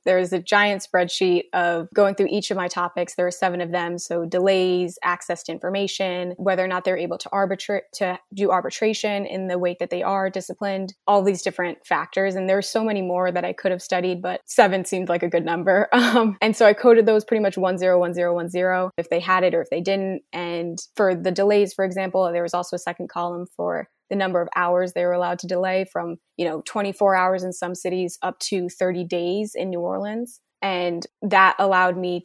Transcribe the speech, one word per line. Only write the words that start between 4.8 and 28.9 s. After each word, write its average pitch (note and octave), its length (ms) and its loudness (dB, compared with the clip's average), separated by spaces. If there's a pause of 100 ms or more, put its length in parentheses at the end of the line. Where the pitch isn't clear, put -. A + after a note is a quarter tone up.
access F3 380 -2
to - 100 -10
information, F3+ 840 -4
whether F#3 260 2
or F#3 40 -4
not F3+ 160 -2
they're F#3 120 0
able F3 220 -4
to - 100 -12
arbitra-, G3 540 -2 (140)
to F3+ 220 -2 (140)
do G3 180 0
arbitration G3+ 760 0
in F#3+ 220 -6
the F3+ 100 -2
wake F3 220 -2
that F3+ 100 -4
they F3 120 -4
are F#3+ 280 0
disciplined, F#3+ 640 -6 (120)
all G3+ 160 4
these F#3+ 200 0
different F3+ 440 -4
factors. F#3 480 0
And F#3+ 140 -4
there F#3+ 80 4
are G3+ 60 0
so A3 220 -2
many G#3 180 -2
more F3+ 280 0
that F3 140 -2
I F#3 80 -4
could F#3 200 -2
have F3+ 100 -4
studied, F3+ 400 -2
but F3+ 240 -4
seven F#3+ 400 4
seemed F#3 240 -4
like A3+ 120 0
a F3+ 60 0
good E3+ 160 0
number. F3+ 480 2
<laughs> A#3+ 220 4
Um, A3+ 260 4
and G#3+ 140 2
so - 100 4
I G#3 100 10
coded A3+ 320 6
those G#3+ 180 4
pretty A3 180 0
much G3 160 0
one F#3 180 0
zero, F3+ 220 4
one F3 160 2
zero, F3 180 0
one E3+ 160 -2
zero, F#3 480 0
if E3+ 140 -4
they E3+ 80 2
had F3+ 240 2
it F3+ 100 4
or E3+ 80 2
if - 80 -4
they D#3+ 120 -2
didn't. F#3+ 420 -2 (100)
And E3+ 460 -6 (160)
for G3 180 2
the F3+ 200 -2
delays, G3+ 420 2
for F#3+ 100 -2
example, F#3 460 -2
there E3+ 140 0
was E3+ 100 -6
also F3+ 220 -4
a - 20 -4
second F3 300 -8
column F3 480 -6
for F3 320 -4 (220)
the - 40 -6
number F#3+ 260 0
of E3+ 140 -2
hours F3+ 380 0
they F3 120 -2
were F3+ 80 0
allowed F3+ 280 -2
to F3 80 -12
delay F#3 440 -2
from, E3+ 260 -6 (180)
you F3 80 -2
know, D#3 220 -4
twenty-four G3 500 2
hours F#3 260 2
in F#3 100 -4
some F3+ 220 -6
cities F3+ 480 -4
up F3+ 160 -4
to F3+ 300 -4
thirty F3+ 340 -2